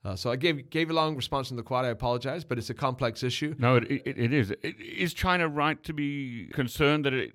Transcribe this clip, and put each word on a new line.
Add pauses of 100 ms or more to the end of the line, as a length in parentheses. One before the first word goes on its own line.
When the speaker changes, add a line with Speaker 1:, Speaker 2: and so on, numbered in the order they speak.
Speaker 1:
Uh,
so
I
gave,
gave
a
long
response
on
the
Quad.
I
apologize,
but
it's
a
complex
issue.
Speaker 2:
No,
it,
it,
it
is.
It,
is
China
right
to
be
concerned
that
it,